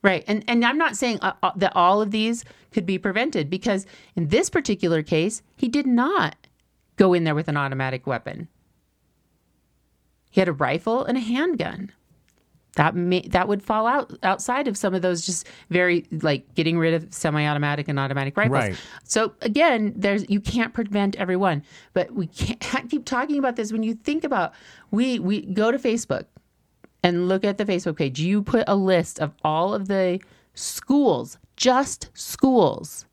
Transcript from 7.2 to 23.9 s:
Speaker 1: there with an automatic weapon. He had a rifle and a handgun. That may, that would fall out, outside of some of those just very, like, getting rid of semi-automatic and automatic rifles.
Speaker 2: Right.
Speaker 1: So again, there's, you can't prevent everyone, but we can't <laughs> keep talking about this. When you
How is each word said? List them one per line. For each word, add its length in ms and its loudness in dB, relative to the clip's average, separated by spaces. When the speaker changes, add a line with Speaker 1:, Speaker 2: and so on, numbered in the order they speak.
Speaker 1:
there 120 2
with 120 -2
an 80 0
automatic 500 -2
weapon. 420 -6
He 100 2
had 80 4
a 40 0
rifle 520 -2
and 120 -2
a 40 -2
handgun. 720 -4
That 220 2
may, 320 0
that 200 0
would 140 0
fall 240 -2
out, 360 -2
outside 440 -2
of 120 -4
some 160 0
of 80 -2
those 220 -2
just 220 -6
very, 360 2
like, 320 -2
getting 240 0
rid 160 2
of 200 -4
semi-automatic 720 0
and 140 -2
automatic 360 -2
rifles. 220 2
Speaker 2:
Right. 180 0
Speaker 1:
So 380 0
again, 520 2
there's, 340 0
you 120 2
can't 340 -2
prevent 420 0
everyone, 460 0
but 200 0
we 160 -4
can't 600 -4
<laughs> 0 -
keep 140 -2
talking 340 -2
about 180 0
this. 160 -4
When 100 -2
you 120 -2